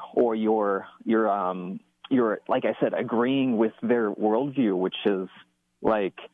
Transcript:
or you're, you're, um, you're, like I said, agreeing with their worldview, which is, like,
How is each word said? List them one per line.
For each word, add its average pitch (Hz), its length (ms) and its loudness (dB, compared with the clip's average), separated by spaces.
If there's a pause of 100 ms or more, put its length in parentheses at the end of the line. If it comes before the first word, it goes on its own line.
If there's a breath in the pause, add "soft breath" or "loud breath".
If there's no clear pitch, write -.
(140)
or 117 220 2
you're, 107 520 0 (160)
you're, 110 260 2
um, 92 500 -4 (300)
you're, 117 380 2
like 127 180 0
I 110 140 0
said, 113 140 0
agreeing 123 640 0
with 110 160 2 (100)
their 117 280 2
worldview, 113 680 0
which 92 180 -2 (100)
is, 95 220 0 (540)
like, 104 340 0 (180)